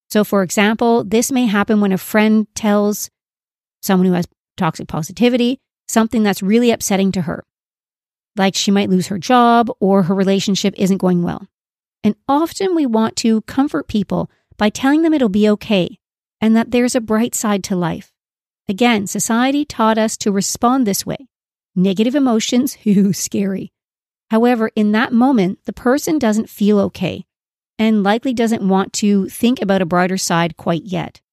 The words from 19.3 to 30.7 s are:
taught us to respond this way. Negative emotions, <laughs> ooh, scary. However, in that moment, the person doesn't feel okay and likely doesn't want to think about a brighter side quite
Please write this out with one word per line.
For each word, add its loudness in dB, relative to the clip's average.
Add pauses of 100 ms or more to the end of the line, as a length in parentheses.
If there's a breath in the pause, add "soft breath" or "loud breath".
taught 0
us -2
to -2
respond 0
this -4
way. -10 (460)
Negative 0
emotions, 0
<laughs> -4
ooh, 2
scary. -6 (580)
However, 2
in 2
that 0
moment, 2
the -8
person 0
doesn't 0
feel 2
okay -4 (540)
and 2
likely 0
doesn't 0
want 0
to 0
think 0
about 0
a 0
brighter 0
side -2
quite -4